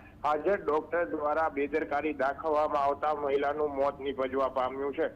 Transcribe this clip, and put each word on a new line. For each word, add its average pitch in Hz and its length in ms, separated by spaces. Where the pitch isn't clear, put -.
હાજર 160 360
ડોક્ટર 156 440
દ્વારા 151 400
બેદરકારી 147 640
દાખવવામાં 147 720
આવતા 143 300
મહિલાનું 143 600
મોત 139 260
નીપજવા 131 480
પામ્યું 131 460
છે. 156 220